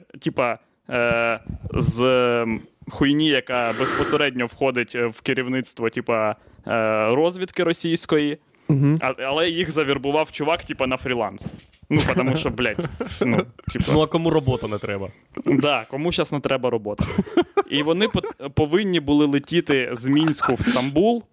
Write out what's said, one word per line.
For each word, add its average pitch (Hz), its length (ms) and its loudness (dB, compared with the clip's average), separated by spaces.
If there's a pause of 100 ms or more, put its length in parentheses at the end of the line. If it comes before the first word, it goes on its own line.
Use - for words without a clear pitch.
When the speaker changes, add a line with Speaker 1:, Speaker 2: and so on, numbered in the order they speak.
(200)
Speaker 1:
типа, 123 380 -2 (320)
е, 117 500 2 (340)
з, 120 280 0 (400)
м, 113 180 -2 (280)
хуйні, 147 400 0
яка 123 500 0
безпосередньо 131 680 0
входить, 123 480 -2
е, 120 120 0
в 113 140 -8
керівництво, 127 680 -2
типа, 110 400 0
е, 104 40 -4 (800)
розвідки 180 500 0
російської, 160 720 0 (300)
Speaker 2:
Мгм. 143 340 4
Speaker 1:
А, 131 100 -2 (100)
але 151 280 0
їх 165 200 -2
завербував 143 640 0
чувак, 165 320 -2
типа, 139 220 -2
на 131 100 0
фріланс. 117 560 -4 (380)
Ну, 151 180 4
потому 131 280 2
що, 151 140 -2
блядь, 117 380 -2 (320)
ну, 123 160 2 (360)
типа. - 200 -8
Speaker 3:
Ну, 151 100 6
а 156 40 2
кому 165 240 0
робота 131 380 0
не 104 100 -4
треба? 98 300 -6 (380)
Speaker 1:
Да, 139 440 2
кому 156 220 -2
щас 170 200 -2
не 147 80 -2
треба 127 300 0
робота. 104 340 -2 (680)
І 147 120 0
вони 170 240 2
пот-, 262 420 -6
повинні 165 520 2
були 147 260 4
летіти 143 680 0
з 120 160 -4
Мінську 143 460 2
в 113 60 -2
Стамбул 143 640 2 (100)